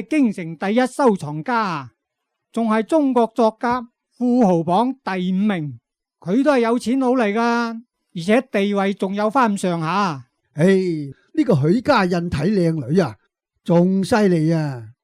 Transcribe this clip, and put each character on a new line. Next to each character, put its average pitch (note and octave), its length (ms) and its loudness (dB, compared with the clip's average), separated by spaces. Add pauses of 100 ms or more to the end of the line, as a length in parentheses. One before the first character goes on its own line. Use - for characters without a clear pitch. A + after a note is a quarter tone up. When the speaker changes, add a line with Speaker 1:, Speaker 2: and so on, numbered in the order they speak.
Speaker 1:
係 - 60 -8
京 C#4 240 2
城 E3 260 -10
第 G3+ 220 -2
一 B3+ 80 2
收 B3 280 2
藏 D3+ 280 -8
家 B3 120 -4
啊， E3 360 -4 (600)
仲 A#3 180 -4
係 A3 140 0
中 C#4+ 300 0
國 A#3 220 2
作 A3 240 0
家 A#3+ 280 -4 (280)
富 B3 280 2
豪 F3 200 4
榜 G#3 300 0 (100)
第 F#3 280 -4
五 F#3 40 0
名。 F3 440 -2 (400)
佢 G#3+ 240 0
都 D4+ 80 2
係 C4+ 80 4
有 A#3 180 0
錢 B3 220 -2
佬 B3+ 120 0
嚟 A3+ 220 0
㗎， A3 60 -2 (760)
而 F3 80 -8
且 G#3+ 180 2 (100)
地 G3+ 220 0
位 G3 200 0
仲 F#3+ 220 -4
有 G#3 140 -2
返 A#3 240 2
咁 G3 80 -4
上 F3 180 -2
下。 E3 460 -2 (280)
Speaker 2:
唉， D3+ 120 2 (680)
呢 D#4 100 0
個 A3+ 120 2
許 E3 260 2
家 A3+ 240 2
印 F3+ 60 0 (180)
睇 D3+ 200 -2
靚 E3 380 0
女 E3 120 2
啊， B2+ 160 -2 (480)
仲 F#3 400 2
犀 G3+ 120 0
利 F3 360 2
啊， D3 320 -4 (200)